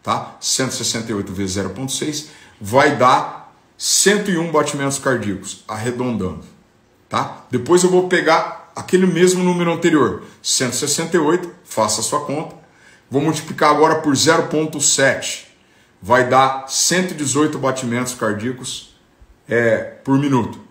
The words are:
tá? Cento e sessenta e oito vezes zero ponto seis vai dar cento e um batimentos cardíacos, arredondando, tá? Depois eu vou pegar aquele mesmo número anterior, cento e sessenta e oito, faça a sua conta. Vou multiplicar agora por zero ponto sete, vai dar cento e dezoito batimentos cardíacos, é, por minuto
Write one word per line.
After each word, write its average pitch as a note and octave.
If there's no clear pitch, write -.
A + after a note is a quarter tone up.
tá? -
Cento -
e -
sessenta A2+
e A2
oito F#2+
vezes F#2
zero F#2+
ponto C3
seis -
vai B2+
dar -
cento G3
e F3
um E3
batimentos C#3+
cardíacos, G#2
arredondando, G#2+
tá? -
Depois F3
eu F#3
vou F3+
pegar E3
aquele F#3
mesmo F3+
número F3
anterior, D3
cento B2
e -
sessenta D#3
e -
oito, E3
faça -
a -
sua -
conta. D3
Vou C#3
multiplicar D3+
agora D#3
por D3
zero E3
ponto D#3
sete, -
vai B2
dar C3
cento F3+
e -
dezoito D3
batimentos B2+
cardíacos, A#2
é, A2+
por C3+
minuto C3+